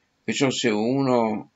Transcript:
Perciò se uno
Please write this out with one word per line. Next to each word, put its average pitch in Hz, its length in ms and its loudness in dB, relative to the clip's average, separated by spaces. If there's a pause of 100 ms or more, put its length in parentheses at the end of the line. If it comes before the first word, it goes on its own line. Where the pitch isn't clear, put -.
(240)
Perciò 127 260 0
se 120 200 0
uno 117 880 0